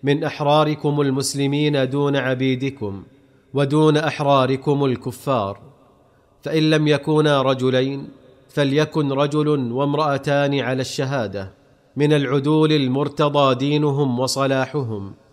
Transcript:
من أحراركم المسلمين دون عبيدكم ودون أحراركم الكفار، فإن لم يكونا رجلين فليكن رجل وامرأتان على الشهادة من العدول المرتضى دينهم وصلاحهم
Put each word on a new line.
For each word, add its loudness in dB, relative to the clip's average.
من 0
أحراركم 0
المسلمين 0
دون 0
عبيدكم -2
ودون 2
أحراركم 0
الكفار، -4
فإن 0
لم 2
يكونا 2
رجلين 0
فليكن 0
رجل 0
وامرأتان 0
على -2
الشهادة -6
من 4
العدول 2
المرتضى 2
دينهم 0
وصلاحهم -2